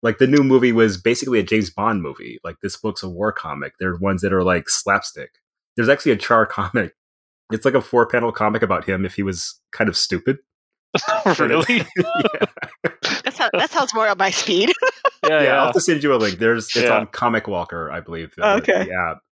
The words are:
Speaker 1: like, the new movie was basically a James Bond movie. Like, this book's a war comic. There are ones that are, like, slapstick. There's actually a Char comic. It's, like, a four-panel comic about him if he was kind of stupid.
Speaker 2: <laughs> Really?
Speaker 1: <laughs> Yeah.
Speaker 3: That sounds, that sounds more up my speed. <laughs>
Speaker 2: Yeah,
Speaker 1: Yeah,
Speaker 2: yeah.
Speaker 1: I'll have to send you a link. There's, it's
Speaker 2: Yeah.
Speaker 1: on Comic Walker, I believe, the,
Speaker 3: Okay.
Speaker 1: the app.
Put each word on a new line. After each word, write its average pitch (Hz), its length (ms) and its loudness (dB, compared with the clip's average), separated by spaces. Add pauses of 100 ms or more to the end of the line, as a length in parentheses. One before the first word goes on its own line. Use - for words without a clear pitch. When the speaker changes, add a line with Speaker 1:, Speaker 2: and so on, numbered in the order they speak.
Speaker 1:
like, 113 140 0
the 135 100 4
new 143 160 4
movie 127 300 4
was 110 240 4
basically 117 420 0
a 98 40 0
James 101 260 0
Bond 104 320 -2
movie. 58 420 -12
Like, 82 180 -14
this 98 140 -8
book's - 260 -8
a 98 80 -10
war 95 220 -2
comic. 71 480 -10
There 92 120 -2
are 87 60 -4
ones 95 260 0
that 95 100 0
are, 92 100 2
like, 90 260 0
slapstick. - 600 -2 (480)
There's 113 100 2
actually 139 240 4
a 110 60 4
Char 113 280 4
comic. 98 500 -4 (540)
It's, 110 140 -4
like, 131 120 2
a 131 60 4
four-panel 117 520 2
comic 107 280 0
about 90 220 0
him 95 220 -2
if 90 100 -6
he 101 80 -2
was 95 340 -6 (140)
kind 110 160 0
of 92 80 -2
stupid. 131 440 -2 (560)
Speaker 2:
<laughs> 214 440 0
Really? 160 520 2
Speaker 1:
<laughs> - 60 -14
Yeah. 622 480 0 (800)
Speaker 3:
That - 100 -4
sounds, - 200 -2
that 269 180 0
sounds 269 220 -2
more 220 140 2
up 202 100 0
my 190 140 0
speed. 208 460 0
<laughs> - 60 -4 (400)
Speaker 2:
Yeah, 147 60 2 (100)
Speaker 1:
Yeah, 147 40 4
Speaker 2:
yeah. 135 160 4
Speaker 1:
I'll 139 80 2
have 123 80 -2
to 180 60 2
send 156 220 0
you 143 100 4
a 127 40 4
link. 101 220 0
There's, 113 280 2
it's - 80 -4 (100)
Speaker 2:
Yeah. 117 120 4
Speaker 1:
on 104 100 -2
Comic 113 400 -2
Walker, 85 420 -6
I 80 120 -10
believe, 82 340 -12
the, - 120 0 (100)
Speaker 3:
Okay. - 280 0
Speaker 1:
the - 80 -10
app. 92 260 -2 (140)